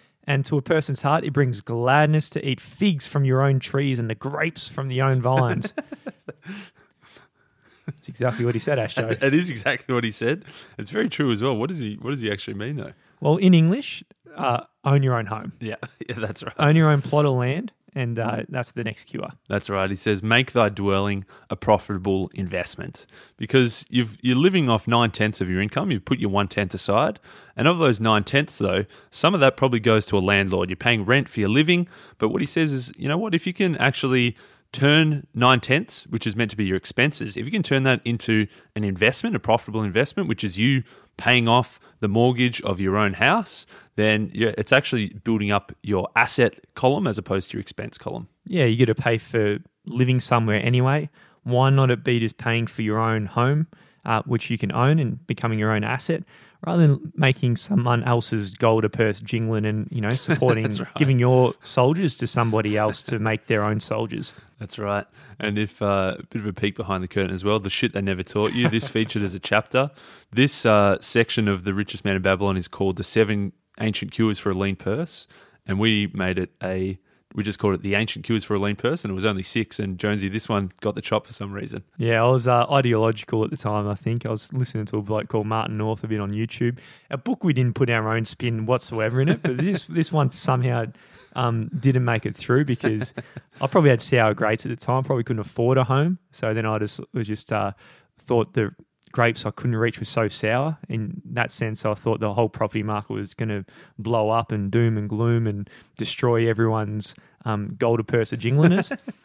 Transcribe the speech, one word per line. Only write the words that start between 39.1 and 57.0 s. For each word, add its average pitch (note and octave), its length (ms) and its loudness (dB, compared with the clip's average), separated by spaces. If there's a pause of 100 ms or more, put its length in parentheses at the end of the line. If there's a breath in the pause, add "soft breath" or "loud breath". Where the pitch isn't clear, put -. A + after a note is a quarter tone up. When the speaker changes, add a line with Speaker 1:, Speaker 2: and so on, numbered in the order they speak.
Speaker 2:
a A#2+ 40 -2
profitable A2 440 0
investment, A#2+ 440 -2
which G#2+ 160 -4
is F2+ 140 -6
you B2+ 240 2 (340 soft breath)
paying A#2+ 320 2
off A#2+ 320 2 (200 soft breath)
the A2 80 0
mortgage A#2+ 560 2
of F#2+ 180 -2
your F#2+ 160 0
own G#2 160 2
house, D#3 540 0 (300 loud breath)
then G#2+ 360 2
you're, G#2+ 240 0
it's - 160 0
actually A#2+ 360 2 (140)
building G#2 280 0
up G2+ 200 -2 (120)
your G2 320 -2
asset A#2 400 2 (180)
column C#3+ 320 2
as G#2+ 140 -2
opposed F#2+ 320 -4
to - 60 -8
your G2+ 40 -6
expense - 380 -14
column. - 280 -10 (200)
Speaker 1:
Yeah, E3+ 180 2
you A#2 180 4
gotta A2 160 2
pay A#2 200 0
for G#2 400 0 (260)
living B2+ 340 2
somewhere A2 460 2
anyway. C3 460 2 (320 soft breath)
Why B2 260 4
not C3+ 220 4
it A#2+ 120 0
be B2 160 2
just A2+ 200 -2
paying A#2 260 0
for - 160 -8
your G#2+ 180 0
own A2 280 0
home, C#3 400 0 (380 soft breath)
uh, A2 200 0
which A#2+ 240 -2
you A#2+ 80 -2
can G#2 140 -2
own C3+ 260 4
and B2 300 -2
becoming A2+ 320 -2
your G#2+ 120 2
own G#2+ 120 0
asset, C3 400 -4 (420 soft breath)
rather E3+ 220 4
than C#3+ 280 2